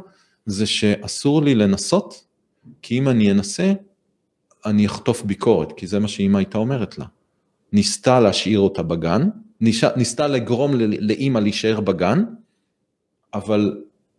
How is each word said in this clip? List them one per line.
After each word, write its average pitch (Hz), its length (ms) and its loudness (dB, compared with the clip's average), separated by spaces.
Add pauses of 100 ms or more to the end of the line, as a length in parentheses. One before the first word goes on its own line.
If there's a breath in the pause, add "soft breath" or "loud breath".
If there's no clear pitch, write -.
(460 soft breath)
זה 104 200 -4
שאסור 107 760 0
לי 143 140 4
לנסות, 104 680 0 (560)
כי 120 160 -4
אם 135 120 0
אני 110 220 4
אנסה, 131 420 0 (920)
אני 104 200 2
אחטוף - 380 -2
ביקורת, 98 540 0
כי 95 100 -12
זה 101 120 -2
מה 104 80 -2
שאמא 101 300 0
הייתה 95 200 -2
אומרת 113 400 -4
לה. - 80 -12 (680)
ניסתה 113 460 2
להשאיר 107 400 2
אותה 95 240 2
בגן, 85 460 0 (320)
ניש-, 113 220 0 (120)
ניסתה 135 320 -2
לגרום 127 480 0
ל-, 107 360 0
לאמא 131 280 0
להישאר 107 400 0
בגן, 98 440 0 (1080)
אבל 104 480 -2 (380)